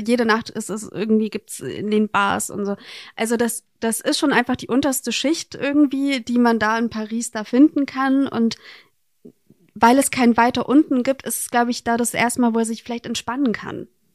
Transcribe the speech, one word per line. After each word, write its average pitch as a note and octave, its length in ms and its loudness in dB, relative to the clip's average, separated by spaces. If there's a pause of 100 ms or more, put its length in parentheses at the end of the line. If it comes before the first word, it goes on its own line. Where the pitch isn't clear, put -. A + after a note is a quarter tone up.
jede A#3+ 220 2
Nacht A3 240 0
ist - 180 -10
es G#3+ 180 -8
irgendwie, G#3+ 440 0
gibt's - 280 -12
in D#3+ 300 -8
den G#3+ 180 2
Bars G3 440 -2
und G3+ 160 -6
so. G3+ 80 -4 (400)
Also A#3 200 -2
das, A#3 280 -2 (160)
das A3+ 200 -2
ist D4 200 -2
schon C#4+ 120 2
einfach B3 260 0
die - 100 -12
unterste C4 440 -2
Schicht - 440 -4
irgendwie, C#4 640 0
die A#3+ 160 -2
man A#3 220 4
da G#3+ 180 0
in A3+ 140 -2
Paris A3 400 -6
da G#3+ 140 -6
finden C#4+ 420 4
kann. C4+ 400 0
Und A3+ 300 0 (1160)
weil A#3 240 6
es C#4 140 2
kein A#3+ 260 4
weiter B3 320 2
unten C4+ 320 4
gibt, C4 220 -2
ist - 160 -6
es, - 100 -10
glaub A#3+ 180 2
ich, A#3+ 160 -6
da A#3 140 0
das A#3 160 -2
erste A#3+ 280 0
Mal, A#3 120 2
wo A3+ 60 2
er A3+ 60 0
sich A3 180 -8
vielleicht A#3 240 -10
entspannen A#3+ 460 -2
kann. - 340 -10 (280)